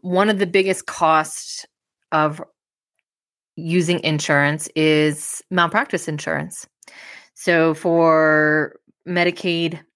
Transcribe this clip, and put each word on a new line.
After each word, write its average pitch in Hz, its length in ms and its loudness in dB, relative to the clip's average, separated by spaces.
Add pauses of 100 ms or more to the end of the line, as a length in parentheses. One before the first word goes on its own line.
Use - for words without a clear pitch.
one 185 260 2
of 202 100 0
the 196 80 0
biggest 190 380 0
costs - 800 -2 (480)
of 156 280 0 (1160)
using 170 480 0
insurance 151 680 0
is 151 800 0
malpractice 180 560 -2
insurance. 156 580 -8 (720)
So 165 360 2
for 156 1040 2 (280)
Medicaid 170 720 -2 (160)